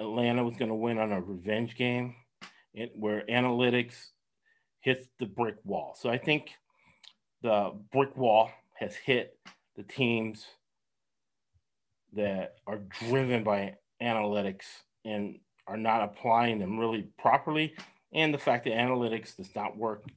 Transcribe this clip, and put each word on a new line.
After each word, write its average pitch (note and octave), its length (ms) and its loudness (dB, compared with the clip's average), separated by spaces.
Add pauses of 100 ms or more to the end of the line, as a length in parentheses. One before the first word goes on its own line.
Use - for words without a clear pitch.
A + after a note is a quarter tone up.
Atlanta A#2+ 420 0
was A#2 140 -2
gonna A2+ 180 -2
win A2+ 240 0
on A2 140 0
a F#2+ 80 0
revenge G#2 560 -4
game B2 380 -2 (580)
it, A#2 220 -10
where G#2+ 340 -2
analytics B2 840 2 (720)
hits B2+ 260 -2 (120)
the B2 80 -6
brick G#2+ 380 -4
wall. - 340 -6
So B2+ 100 -4
I A#2 80 0
think D3+ 360 -2 (880)
the G#2 300 2 (180)
brick C3+ 260 2
wall A2+ 340 6 (240)
has G#2 220 -6
hit - 420 0 (380)
the F#2+ 60 -14
teams A2+ 640 -2 (1700)
that G2+ 440 -2 (100)
are G2+ 140 -8 (280)
driven B2 360 2
by G2+ 320 0 (260)
analytics G#2 600 0 (400)
and G#2 340 -6 (280)
are G2+ 100 -6
not A2+ 260 2
applying A2+ 560 2
them G2+ 200 -2
really A2+ 240 0 (160)
properly. D3+ 560 2 (380)
And D#3 220 4
the C#3+ 40 -2
fact B2 260 2
that B2+ 100 0
analytics A#2 640 0
does - 180 -14
not G#2 220 -4
work G#2+ 280 -4 (120)